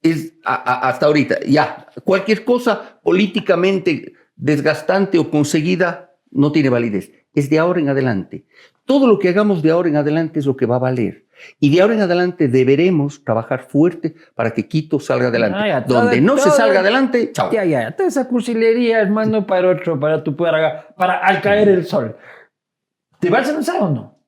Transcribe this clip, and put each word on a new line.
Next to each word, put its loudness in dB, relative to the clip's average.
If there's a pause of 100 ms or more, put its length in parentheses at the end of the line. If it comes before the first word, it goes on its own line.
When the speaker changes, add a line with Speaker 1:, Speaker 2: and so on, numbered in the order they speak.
Speaker 1:
es -2 (100)
a, -2
a, -2
hasta 0
ahorita, 2
ya, -2 (160)
cualquier 0
cosa -2
políticamente 0 (240)
desgastante 0
o 0
conseguida -2 (260)
no 0
tiene 2
validez. -2 (220)
Es -2
de 2
ahora 0
en -2
adelante. -4 (400)
Todo 2
lo 4
que 0
hagamos 0
de 2
ahora 0
en 0
adelante -2
es -4
lo 0
que -2
va 0
a 0
valer. -4 (360)
Y 4
de 4
ahora 4
en 0
adelante 0
deberemos 2
trabajar -4
fuerte -2 (180)
para -2
que -6
Quito -4
salga -2
adelante. 0
Speaker 2:
Ah, -2
ya, -2
Speaker 1:
Donde 0
Speaker 2:
toda, 2
Speaker 1:
no 4
se 0
Speaker 2:
toda, 4
Speaker 1:
salga 2
adelante, 0
chao. -2
Speaker 2:
ya, 0
ya, 0
toda -2
esa -4
cursilería, 0
hermano, 0
para 2
otro, -2
para -2
tu, -6
para, -2
para -2
al 2
caer 2
el 2
sol. -4 (1000)
¿Te -2
vas 2
a -2
lanzar -2
o 0
no? -6 (120)